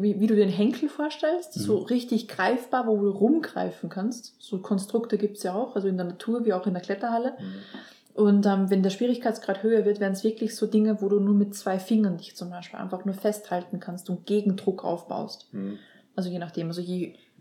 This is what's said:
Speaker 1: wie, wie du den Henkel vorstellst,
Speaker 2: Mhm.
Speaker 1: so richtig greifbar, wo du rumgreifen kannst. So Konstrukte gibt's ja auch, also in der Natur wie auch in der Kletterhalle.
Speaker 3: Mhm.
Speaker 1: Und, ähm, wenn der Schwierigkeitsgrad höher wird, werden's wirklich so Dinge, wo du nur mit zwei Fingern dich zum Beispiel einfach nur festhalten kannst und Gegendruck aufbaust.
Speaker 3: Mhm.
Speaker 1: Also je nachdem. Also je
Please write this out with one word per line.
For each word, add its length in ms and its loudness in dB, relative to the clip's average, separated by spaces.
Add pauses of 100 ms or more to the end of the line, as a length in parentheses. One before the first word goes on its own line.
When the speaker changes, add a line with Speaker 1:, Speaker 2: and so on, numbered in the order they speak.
Speaker 1:
wie, 160 2
wie 80 4
du 80 4
den 140 6
Henkel 400 2
vorstellst, 680 -2
Speaker 2:
Mhm. 40 -4
Speaker 1:
so 180 2
richtig 480 0
greifbar, 600 0
wo 100 4
du 140 2
rumgreifen 800 0
kannst. 520 -6
So 160 -6
Konstrukte 600 -2
gibt's 260 -2
ja 100 -2
auch, 220 -4
also 120 0
in 80 0
der 100 -2
Natur 380 -2
wie 80 2
auch 140 0
in 80 0
der 80 -6
Kletterhalle. 560 -4
Speaker 3:
Mhm. 880 -10
Speaker 1:
Und, 220 8
ähm, 240 4
wenn 120 4
der 80 4
Schwierigkeitsgrad 720 -2
höher 220 4
wird, 160 2
werden's 240 0
wirklich 320 -2
so 100 -2
Dinge, 340 2
wo 80 -2
du 120 4
nur 140 4
mit 200 4
zwei 240 -2
Fingern 400 2
dich 160 -16
zum 160 -12
Beispiel 300 -14
einfach 240 -8
nur 100 -2
festhalten 640 -4
kannst 320 -10
und 160 -6
Gegendruck 580 0
aufbaust. 680 -6
Speaker 3:
Mhm. 240 -8 (380)
Speaker 1:
Also 120 -4
je 120 -6
nachdem. 260 -6
Also 140 -6
je 340 -6 (260)